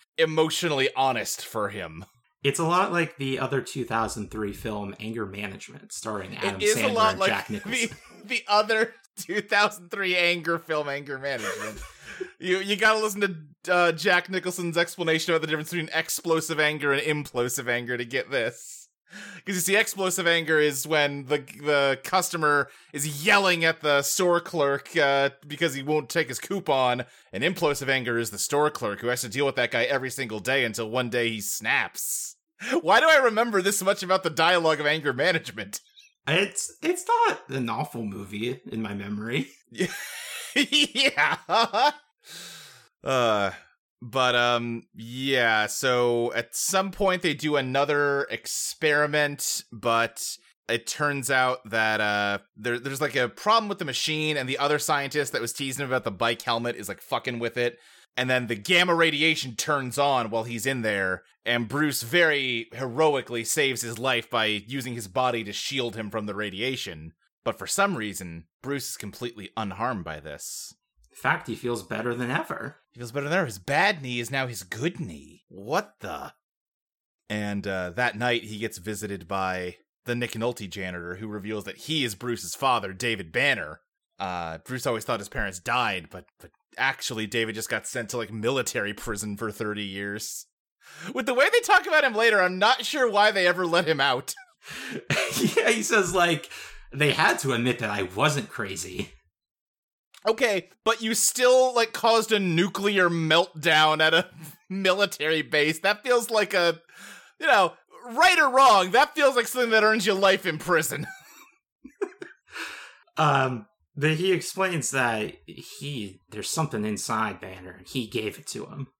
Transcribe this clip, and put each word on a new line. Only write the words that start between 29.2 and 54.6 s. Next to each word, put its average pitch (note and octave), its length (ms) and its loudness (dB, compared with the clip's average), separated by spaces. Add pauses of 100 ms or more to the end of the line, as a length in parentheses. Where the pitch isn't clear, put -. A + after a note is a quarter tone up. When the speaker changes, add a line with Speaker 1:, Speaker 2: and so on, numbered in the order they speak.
Speaker 1:
to B2 60 -6
deal C3+ 180 0
with B2+ 100 -2
that A#2+ 140 2
guy A#2+ 140 2
every B2+ 260 0
single A2 300 -6
day C3 240 2
until A2 260 -4
one A#2+ 200 0
day A#2 200 2
he A2 100 -4
snaps. - 960 -4 (440)
Why G3+ 200 6
do D#4 80 6
I D#4 80 8
remember A3+ 440 4
this G3 220 0
much G3 200 2
about F#3 200 2
the E3 80 0
dialogue D#3+ 500 4
of D3 60 0
Anger D3 260 2
Management? B2 680 -2 (460)
Speaker 2:
It's, F#3 540 0
it's F4 260 -2
not A#4 420 2
an A#2 200 -4
awful A#2 360 -4
movie G#2 560 -6 (100)
in A2+ 100 -6
my G#2+ 140 -4
memory. G#2 540 -4 (240)
Speaker 1:
<laughs> E3+ 160 -2 (680)
Yeah. A3+ 1400 2
<laughs> - 40 -20 (1040)
Uh, A2+ 460 2 (500)
but, B2 340 0
um, A#2+ 500 0 (100)
yeah, A#2+ 720 2
so B2 640 2
at - 240 -4
some F#3+ 340 0
point F#3 300 0
they D#3+ 140 0
do D3 220 0
another C#3+ 720 2
experiment, D3 1400 0
but A2+ 520 0 (480)
it A#2 160 -2
turns C#3+ 440 -2
out B2+ 280 2 (100)
that, A2 320 2
uh, G#2 380 0 (180)
there, A#2+ 220 -2
there's, C3+ 240 -6
like, C#3 120 -2
a B2 140 2
problem G#3+ 400 0
with G3+ 100 -6
the F3+ 60 -6
machine, D#3 540 -2
and B2+ 100 -4
the C3+ 80 -2
other C#3+ 220 2